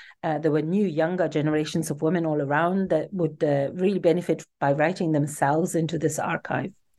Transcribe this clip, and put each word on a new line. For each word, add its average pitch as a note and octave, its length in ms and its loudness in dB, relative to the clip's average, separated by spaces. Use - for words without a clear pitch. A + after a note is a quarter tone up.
uh, D#3 160 -2
there D#3 140 0
were D3+ 100 2
new, F#3+ 240 2
younger E3 400 0
generations D3+ 640 0
of D3 100 -4
women E3 260 0
all D3+ 140 0
around E3+ 500 0
that D#3+ 220 0
would, E3 300 -2
uh, C#3+ 300 2
really F#3 260 0
benefit E3+ 480 2
by C#3+ 120 2
writing D#3 380 0
themselves D3+ 640 0
into E3 240 -2
this D#3 220 -2
archive. - 500 -4